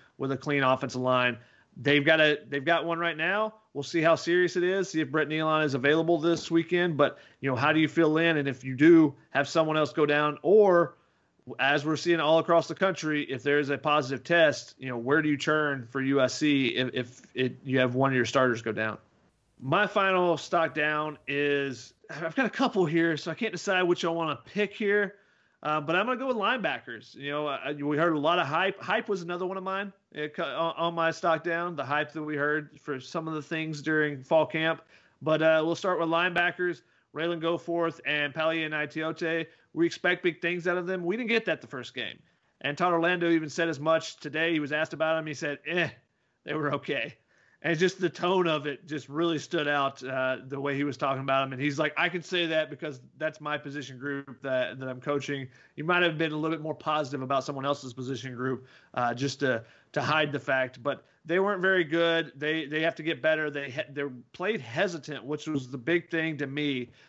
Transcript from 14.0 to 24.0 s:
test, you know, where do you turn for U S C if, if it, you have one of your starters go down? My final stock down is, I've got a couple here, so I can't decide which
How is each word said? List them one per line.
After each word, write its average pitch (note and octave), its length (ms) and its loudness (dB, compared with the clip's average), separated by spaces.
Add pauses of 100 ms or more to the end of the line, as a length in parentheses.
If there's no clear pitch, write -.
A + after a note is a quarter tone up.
test, D#3+ 560 2
you C3 100 -10
know, B2 80 -6
where C3+ 260 2
do D3+ 60 0
you D3 80 2
turn C#3+ 540 -2
for C3+ 100 -6
U C3+ 200 2
S B2+ 140 2
C C#3+ 320 2
if, B2+ 280 0
if - 280 -6 (120)
it, B2+ 300 -2
you C3 160 2
have B2 160 2
one C3+ 140 2
of C3+ 40 0
your A#2+ 120 2
starters B2 360 2
go A2+ 80 -4
down? A2 280 -4 (600)
My F3 300 2
final F#3 480 4
stock D#3+ 360 0
down D3+ 540 -2
is, C#3 680 -2 (160)
I've E3 260 -6
got C4 100 2
a - 40 -2
couple A#3+ 340 2
here, E3 320 2
so E3 140 -8
I D#3+ 40 -4
can't A3+ 160 -4
decide F#3 320 0
which F3 220 2